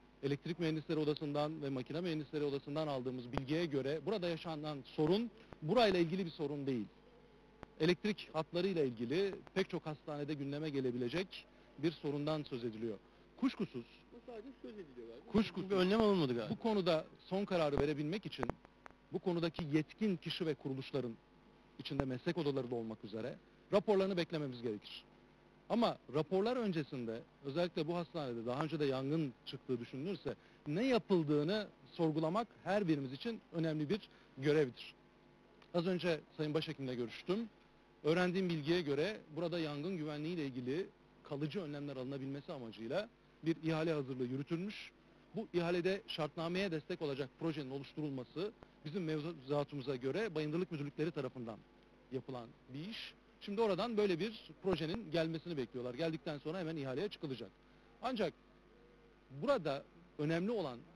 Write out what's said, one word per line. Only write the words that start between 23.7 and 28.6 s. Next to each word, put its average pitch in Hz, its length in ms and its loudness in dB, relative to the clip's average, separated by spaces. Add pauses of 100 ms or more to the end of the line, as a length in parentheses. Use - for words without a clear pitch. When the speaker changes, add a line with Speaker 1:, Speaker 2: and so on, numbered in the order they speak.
Speaker 1:
raporlarını 196 440 4
beklememiz 147 440 -2
gerekir. 110 420 -4 (640)
Ama 208 280 4 (160)
raporlar 190 440 4
öncesinde 143 640 -2 (240)
özellikle 156 420 0
bu 170 80 0
hastanede 139 500 -4
daha 123 180 0